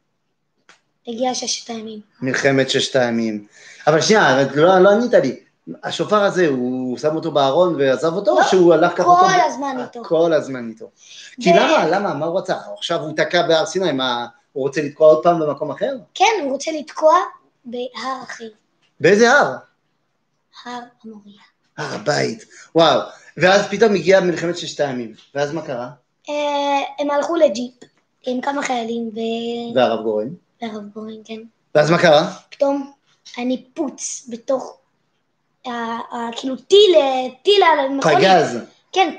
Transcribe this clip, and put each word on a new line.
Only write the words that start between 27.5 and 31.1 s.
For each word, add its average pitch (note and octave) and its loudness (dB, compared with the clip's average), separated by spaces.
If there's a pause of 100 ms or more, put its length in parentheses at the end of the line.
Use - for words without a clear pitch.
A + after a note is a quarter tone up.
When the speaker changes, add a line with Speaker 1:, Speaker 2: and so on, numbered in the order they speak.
Speaker 1:
עם B3+ -4
כמה C#4+ -4
חיילים A#3 -6
ו- A#3 -8
Speaker 2:
והרב A2+ 0
גורן? G#2+ -4 (340)
Speaker 1:
והרב G#3+ -12 (120)
גורן, A3 -16 (100)